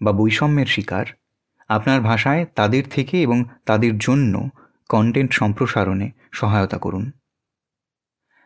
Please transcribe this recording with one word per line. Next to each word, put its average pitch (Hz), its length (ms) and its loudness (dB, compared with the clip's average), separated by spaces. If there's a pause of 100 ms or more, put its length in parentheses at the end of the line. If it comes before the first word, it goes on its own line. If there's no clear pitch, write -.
বা 104 100 2
বৈষম্যের 120 540 2
শিকার, 98 400 -4 (640)
আপনার 117 340 2
ভাষায় 113 440 0 (100)
তাদের 110 340 2
থেকে 160 320 -2
এবং 120 220 2 (220)
তাদের 110 320 2
জন্য 123 520 0 (400)
কনটেন্ট 117 440 2
সম্প্রসারণে 104 800 -2 (200)
সহায়তা 104 460 0
করুন। 98 340 -6 (1300)